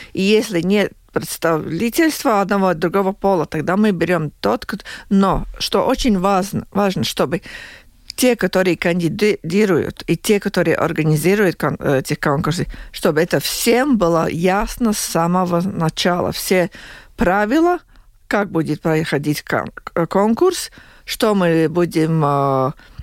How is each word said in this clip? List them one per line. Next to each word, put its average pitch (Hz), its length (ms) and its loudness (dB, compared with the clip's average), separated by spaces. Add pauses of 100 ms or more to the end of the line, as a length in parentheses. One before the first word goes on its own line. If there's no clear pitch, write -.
(140)
и - 80 -4
если 214 400 2
нет 196 280 0 (220)
представительства 202 1300 0
одного 196 280 0
от 170 100 0
другого 185 340 0
пола, 190 320 0
тогда 160 320 -2
мы 214 160 4
берем 170 380 -2 (100)
тот, 214 240 -2
кот-, - 200 -10 (260)
но 196 340 2 (140)
что - 280 0
очень 247 320 2
важно, 196 540 0
важно, 190 320 0
чтобы - 380 -2 (760)
те, 254 180 4
которые 185 420 0
кандидируют, 175 1300 0
и 170 100 0
те, 202 240 2
которые 170 360 0
организируют 160 800 2
кон-, 147 240 -2
э, 147 180 0
эти 139 160 -4
конкурсы, 156 520 -2 (260)
чтобы 160 280 0
это 175 200 0
всем 247 580 0
было 170 320 2
ясно 202 600 0
с 214 60 -2
самого 175 600 0
начала. 165 720 -2
Все 180 400 0 (460)
правила, 240 600 2 (500)
как 202 220 0
будет 151 300 -2
проходить 156 600 -2
кон-, - 280 -4 (240)
э, 165 120 0
конкурс, 226 640 0 (340)
что 214 300 0
мы 165 340 2
будем, 160 560 0
э, 139 480 0 (300)